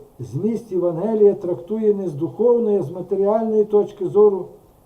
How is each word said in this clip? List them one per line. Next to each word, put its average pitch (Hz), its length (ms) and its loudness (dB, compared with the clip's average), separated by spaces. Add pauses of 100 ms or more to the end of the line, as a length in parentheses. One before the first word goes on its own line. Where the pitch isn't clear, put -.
(200)
зміст 170 520 -6
Євангелія 190 600 2
трактує 196 600 -2
не 196 160 -6
з 151 40 -6
духовної, 208 640 0
а 165 60 -2
з 143 80 -10
матеріальної 208 760 0
точки 202 420 0
зору, 190 380 4 (400)